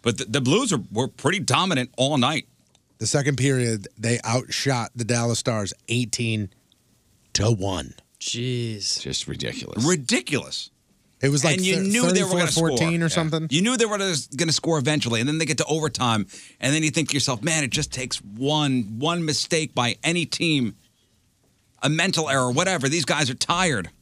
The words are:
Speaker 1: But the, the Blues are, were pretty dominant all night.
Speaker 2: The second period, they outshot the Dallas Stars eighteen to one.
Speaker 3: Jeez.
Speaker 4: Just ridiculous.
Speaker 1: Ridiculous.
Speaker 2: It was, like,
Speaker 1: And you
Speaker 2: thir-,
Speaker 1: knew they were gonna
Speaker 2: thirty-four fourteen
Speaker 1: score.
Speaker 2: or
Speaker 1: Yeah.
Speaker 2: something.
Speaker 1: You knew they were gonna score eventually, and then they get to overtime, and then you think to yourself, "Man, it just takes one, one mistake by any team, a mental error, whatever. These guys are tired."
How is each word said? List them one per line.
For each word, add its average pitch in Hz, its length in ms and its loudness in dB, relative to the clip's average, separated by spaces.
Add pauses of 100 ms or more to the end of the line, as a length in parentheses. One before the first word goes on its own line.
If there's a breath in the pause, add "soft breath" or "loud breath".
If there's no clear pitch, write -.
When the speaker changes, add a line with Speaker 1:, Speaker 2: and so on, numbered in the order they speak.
Speaker 1:
But 120 160 0
the, 131 60 -4
the 113 160 0
Blues 185 320 2
are, 139 80 0 (100)
were 110 160 -2
pretty 180 320 -2
dominant 151 580 0
all 135 220 2
night. 131 300 0 (500)
Speaker 2:
The 110 80 -4
second 139 300 0
period, 120 500 0 (100)
they 117 280 0
outshot 120 720 -2
the 120 80 -4
Dallas 117 340 0
Stars 107 340 -2 (160)
eighteen 113 640 -2 (840)
to 101 180 4
one. 92 420 -2 (240)
Speaker 3:
Jeez. 120 840 -4
Speaker 4:
Just - 280 -6
ridiculous. 60 560 -4
Speaker 1:
Ridiculous. 151 840 0 (500)
Speaker 2:
It 135 100 2
was, 143 140 2
like, 180 120 4
Speaker 1:
And 185 100 0
you 185 100 2
Speaker 2:
thir-, 190 60 0
Speaker 1:
knew 202 300 4
they 185 100 4
were 190 80 0
gonna 180 160 2
Speaker 2:
thirty-four 165 220 2
fourteen 139 200 2
Speaker 1:
score. 165 60 0
Speaker 2:
or 170 80 0
Speaker 1:
Yeah. 165 60 2
Speaker 2:
something. 160 420 0
Speaker 1:
You 147 120 2
knew 240 140 2
they 226 100 4
were 208 120 -2 (380)
gonna 160 160 0
score 160 260 0
eventually, 123 420 0
and 123 80 0
then 151 100 -2
they 160 80 0
get 117 120 -2
to 156 60 2
overtime, 127 640 0 (340 loud breath)
and 131 140 2
then 160 80 2
you 156 80 2
think 151 180 0
to - 60 -2
yourself, 127 280 -2
"Man, 160 220 0
it 123 60 -4
just 147 220 -4
takes 127 260 -6
one, 127 800 -2
one 165 260 -2
mistake 156 500 -2
by 120 300 0
any 165 220 0
team, 143 480 0 (1080)
a 139 60 2
mental 160 420 0
error, 131 220 2
whatever. 165 360 2
These 156 160 0
guys 147 260 0
are 131 40 -4
tired." 147 560 0 (120)